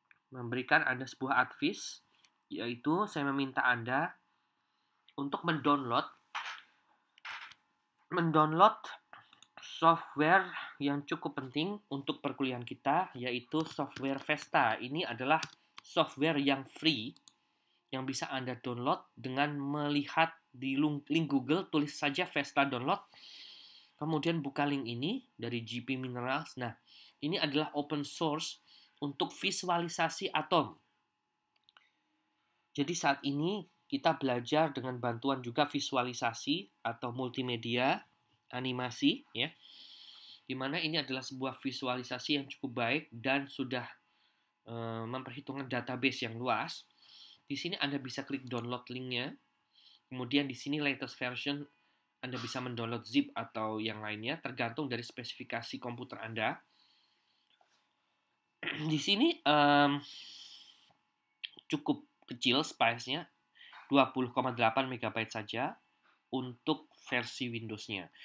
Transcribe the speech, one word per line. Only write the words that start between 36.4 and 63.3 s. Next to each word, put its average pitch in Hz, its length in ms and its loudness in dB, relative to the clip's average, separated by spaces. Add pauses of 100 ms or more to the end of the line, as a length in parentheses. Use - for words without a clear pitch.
atau 117 320 -4
multimedia, 123 880 0 (480)
animasi, 127 800 0
ya. 127 200 -2 (960)
Di - 80 -6
mana 135 240 -2
ini 160 240 0
adalah 131 240 -4
sebuah 131 320 -6
visualisasi 127 800 -2
yang 135 80 -2
cukup 123 400 -4
baik 143 240 0
dan 135 400 -2
sudah, 127 320 -4 (880)
eh, 113 400 -6
memperhitungkan 131 560 -8
database 123 640 -2
yang 113 80 -8
luas. 120 480 -2 (640)
Di 139 80 -4
sini 175 240 -4
Anda 143 160 -2
bisa 127 240 -6
klik 135 240 -6
download 120 480 -6
linknya. 127 400 -4 (720)
Kemudian 127 400 0
di 131 80 -6
sini 143 240 -4
latest 139 400 -2
version, 143 480 -4 (560)
Anda 127 160 -6
bisa 120 240 -6
mendownload 117 480 -4
zip 143 240 2
atau 110 480 -4
yang 107 240 -4
lainnya, 107 320 -4
tergantung 127 480 -4
dari 120 160 -4
spesifikasi - 800 -10
komputer 117 400 -10
Anda. 110 400 -2 (2000)
<clears throat> 151 320 -4
Di 147 80 2
sini, 254 400 4
em, 143 560 8 (1700)
cukup - 400 0 (240)
kecil 127 320 4
space-nya, 123 640 0 (640)